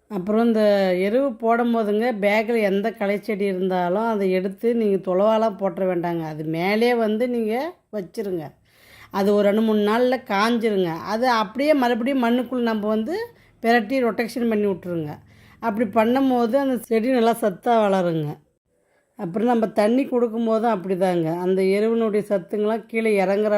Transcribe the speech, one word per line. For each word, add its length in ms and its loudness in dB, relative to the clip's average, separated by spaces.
அப்புறம் 360 0
இந்த 160 2
எருவு 220 0
போடும் 320 2
போதுங்க 320 0
பேக்கில் 460 2
எந்த 180 0
களை 180 -2
செடி 340 -4
இருந்தாலும் 640 0
அதை 180 0
எடுத்து 360 -2
நீங்க 160 2
துளவாலாம் 540 2
போட்டுற 300 -2
வேண்டாங்க. 320 -2
அது 100 -8
மேலே 340 2
வந்து 300 0
நீங்க 200 -2
வச்சிருங்க. 480 -6
அது 180 2
ஒரு 100 4
ரெண்டு 180 2
மூணு 160 2
நாள்ல 260 2
காஞ்சிருங்க. 580 0
அது 120 -2
அப்படியே 320 0
மறுபடியும் 420 0
மண்ணுக்குள்ள 460 0
நம்ம 240 -2
வந்து 200 -4
பிரட்டி 320 2
ரொட்டேஷன் 460 -2
பண்ணி 180 0
விட்ருங்க. 420 -4
அப்படி 240 -2
பண்ணும்போது 580 2
அந்த 120 0
செடி 280 0
நல்லா 240 2
சத்தா 400 0
வளருங்க. 480 0
அப்புறம் 280 -2
நம்ம 140 0
தண்ணி 320 4
கொடுக்கும்போதும் 640 0
அப்படிதாங்க. 520 0
அந்த 180 0
எருவினுடைய 560 0
சத்துங்களாம் 640 -2
கீழே 180 0
இறங்குற 340 0